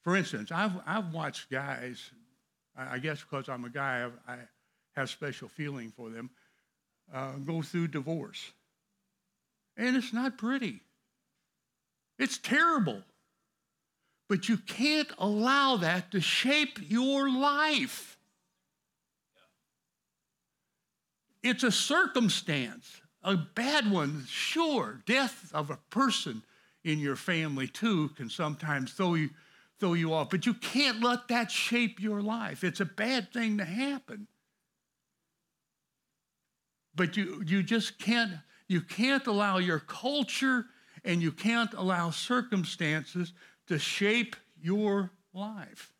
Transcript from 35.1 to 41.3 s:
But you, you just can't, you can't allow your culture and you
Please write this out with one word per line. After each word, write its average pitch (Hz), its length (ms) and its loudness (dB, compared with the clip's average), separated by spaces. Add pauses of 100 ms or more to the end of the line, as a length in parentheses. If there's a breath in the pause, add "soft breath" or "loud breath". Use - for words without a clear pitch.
But 175 220 2
you, 190 280 -4
you 190 160 4
just 220 380 0
can't, 226 320 2 (360 soft breath)
you 175 140 2
can't 269 460 0
allow 202 300 4
your 180 220 2
culture 269 840 0 (380 loud breath)
and 175 180 2
you 160 100 2